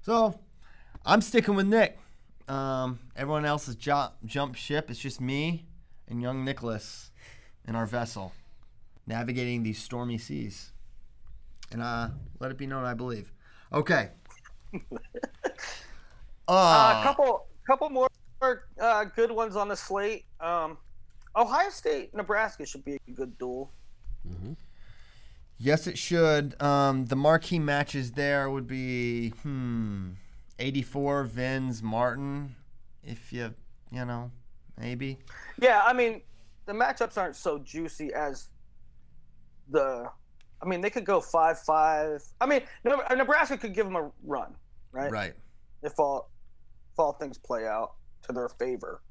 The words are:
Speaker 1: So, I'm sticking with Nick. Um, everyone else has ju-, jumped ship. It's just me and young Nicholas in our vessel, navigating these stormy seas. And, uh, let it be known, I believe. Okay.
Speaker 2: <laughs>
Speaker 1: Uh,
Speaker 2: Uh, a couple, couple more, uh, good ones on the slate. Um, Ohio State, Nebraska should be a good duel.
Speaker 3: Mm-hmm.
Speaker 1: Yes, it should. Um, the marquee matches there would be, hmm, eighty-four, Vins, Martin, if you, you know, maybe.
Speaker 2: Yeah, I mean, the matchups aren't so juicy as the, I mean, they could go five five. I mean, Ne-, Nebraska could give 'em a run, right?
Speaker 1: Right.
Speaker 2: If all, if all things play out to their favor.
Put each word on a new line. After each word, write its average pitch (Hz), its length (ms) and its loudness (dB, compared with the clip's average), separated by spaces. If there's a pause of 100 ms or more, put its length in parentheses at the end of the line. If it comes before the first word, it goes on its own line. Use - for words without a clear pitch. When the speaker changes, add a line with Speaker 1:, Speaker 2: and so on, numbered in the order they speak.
Speaker 1:
So, 220 360 4 (680)
I'm 208 160 8
sticking 220 340 4
with 196 100 4
Nick. 208 320 6 (520)
Um, 131 500 -2 (160)
everyone 151 300 0
else 147 220 0
has 117 100 -8
ju-, 143 340 0 (140)
jumped 131 320 -2
ship. - 340 -2
It's 113 80 -8
just 131 220 -8
me 151 440 -2 (440)
and 120 120 -6
young 131 220 -4
Nicholas 120 680 -6 (540)
in 113 120 -6
our 113 80 0
vessel, 104 480 -6 (720)
navigating 120 560 -2
these 110 180 -4
stormy 120 360 -6
seas. 113 560 -8 (1000)
And, 117 100 -6
uh, 117 280 -4 (300)
let 131 120 -4
it 127 60 -8
be 139 100 -8
known, 135 160 -4
I 123 120 -2
believe. 117 360 -6 (400)
Okay. 147 380 2 (640)
Speaker 2:
<laughs> 190 80 -6 (1700)
Speaker 1:
Uh, 175 40 4
Speaker 2:
Uh, 185 480 10
a 214 40 2
couple, 277 420 4 (200)
couple 269 240 4
more, 262 200 4 (720)
uh, 214 240 4 (100)
good 226 160 4
ones 220 240 -2
on 202 140 0
the 196 60 -2
slate. 202 500 -4 (160)
Um, 160 360 -2 (580)
Ohio 247 340 6
State, - 440 -2
Nebraska 202 520 0
should 139 180 -12
be 143 140 -6 (100)
a 123 40 -16
good 127 260 -8
duel. 127 340 -6 (560)
Speaker 3:
Mm-hmm. 90 260 -8 (1040)
Speaker 1:
Yes, 143 300 2
it - 100 -6
should. 156 640 4
Um, 139 440 4
the 127 100 0
marquee 160 440 4
matches 143 520 0
there 143 380 2
would 135 180 -4
be, 123 640 -2 (140)
hmm, 117 680 -2 (500)
eighty-four, 139 640 0
Vins, 127 580 -2
Martin, 127 720 -2 (480)
if - 280 -12
you, 120 220 -6 (380)
you 127 120 -6
know, 123 280 -6 (460)
maybe. 123 420 -6 (420)
Speaker 2:
Yeah, 226 240 8
I 247 80 6
mean, 233 280 2 (440)
the 202 80 -6
matchups 233 440 0
aren't 175 200 -2
so 151 220 -2
juicy 156 520 -8
as 143 360 -4 (1200)
the, 131 400 0 (520)
I - 40 -8
mean, 180 160 -2
they 202 80 0
could 208 160 -4
go 185 160 4
five 160 400 4
five. 156 600 2 (180)
I 247 40 4
mean, 277 160 4 (220)
Ne-, 254 320 2
Nebraska 277 420 4
could 214 160 -6
give 202 120 2
'em 190 100 -4
a 151 160 -2 (140)
run, 135 300 -6 (360)
right? 135 200 -4
Speaker 1:
Right. 104 220 -4 (500)
Speaker 2:
If 151 160 -4
all, 139 300 0 (640)
if - 60 -4
all 147 140 4
things 139 240 -8
play 113 280 -4
out 110 280 -2 (300)
to 123 100 -8
their 120 160 -2
favor. - 600 -6